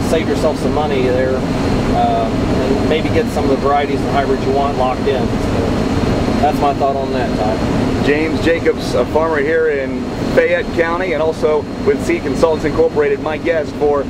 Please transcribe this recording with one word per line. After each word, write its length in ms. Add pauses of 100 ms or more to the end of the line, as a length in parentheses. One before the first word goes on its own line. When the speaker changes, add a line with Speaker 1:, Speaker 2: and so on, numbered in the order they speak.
Speaker 1:
save 180
yourself 320
some 140
money 300
there, 340
uh, 920
and 600
maybe 200
get 220
some 140
of 40
the 80
varieties 440
and 100
hybrids 340
you 60
want 260
locked 300
in. 180
So 1160
that's 180
my 140
thought 240
on 160
that, 160 (100)
Todd. 680
Speaker 2:
James 380
Jacobs, 500
a 140
farmer 320
here 300
in 340 (320)
Fayette 380
County 400
and 100
also 380 (240)
with 200
Seed 180
Consultants 420
Incorporated, 560
my 160
guest 380
for 340